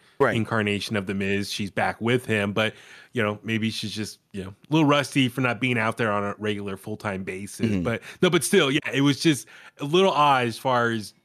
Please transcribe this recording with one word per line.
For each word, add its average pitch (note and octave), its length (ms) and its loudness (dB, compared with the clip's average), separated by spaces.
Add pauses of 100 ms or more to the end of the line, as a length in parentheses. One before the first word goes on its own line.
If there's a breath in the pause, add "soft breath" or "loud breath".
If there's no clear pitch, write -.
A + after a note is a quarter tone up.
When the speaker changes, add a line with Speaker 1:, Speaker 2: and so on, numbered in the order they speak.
(180 soft breath)
Speaker 1:
Right. B2 160 4
Speaker 2:
incarnation G#2 640 0
of F#2+ 100 -2
The G2+ 80 -4
Miz, G2 380 -2
she's G2 180 -6
back F#2+ 300 -2
with A#2+ 260 0
him, G#2 260 0
but, G#2+ 220 0 (380 loud breath)
you A#2+ 100 -2
know, G#2 200 -2
maybe A2 280 -2
she's G#2+ 220 -8
just, G#2 260 -8 (140)
you G2 120 -10
know, F#2+ 60 -12
a - 220 -14
little D#3 160 4
rusty C#3 400 2
for - 140 -4
not A#2 180 0
being B2 180 0
out A2 200 0
there A2+ 120 0
on G#2 140 0
a G2+ 140 -4
regular G2+ 400 -4
full-time G2+ 440 -6
basis. G2 440 -8
Speaker 1:
Mm-hmm. G2+ 160 -2
Speaker 2:
But, A2+ 200 -4 (200 loud breath)
no, F3 80 6
but E3 140 2
still, D#3+ 260 4
yeah, C#3+ 80 0 (140)
it C3+ 100 2
was C#3+ 180 2
just D#3 260 2 (320 loud breath)
a C#3+ 60 -8
little F3+ 260 4
odd C#3 360 4
as A#2 120 -4
far B2 320 2
as, A2 220 -6 (120)